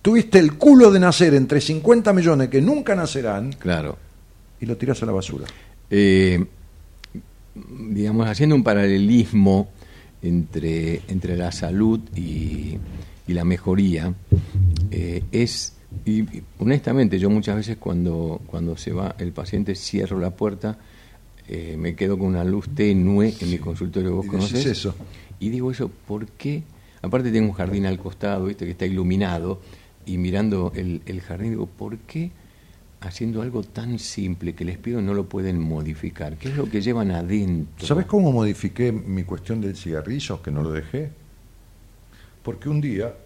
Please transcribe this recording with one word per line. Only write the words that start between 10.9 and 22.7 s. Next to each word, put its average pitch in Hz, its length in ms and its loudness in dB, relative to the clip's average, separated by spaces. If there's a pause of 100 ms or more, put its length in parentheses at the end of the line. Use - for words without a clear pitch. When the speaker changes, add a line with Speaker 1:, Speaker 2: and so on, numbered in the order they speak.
Speaker 2:
entre 90 280 -4
la 87 160 -4
salud 104 480 0 (160)
y, 80 640 -6 (500)
y 90 60 -4
la 85 100 -2
mejoría, 90 720 0 (760)
eh, 87 400 -4
es, - 420 -2 (320)
y, 107 160 0
y 85 220 -8 (160)
honestamente, 123 600 2
yo 98 100 2
muchas 104 260 0
veces 107 220 -6
cuando, 82 680 -4
cuando 82 300 -6
se 82 160 -8
va 90 240 -6
el 90 140 -6
paciente, 101 440 -6
cierro 95 440 -6
la 90 120 -2
puerta, 104 460 -6 (680)
eh, 82 300 -10
me 80 180 -6
quedo 98 220 -2
con 95 100 -2
una 87 160 -2
luz 95 300 -2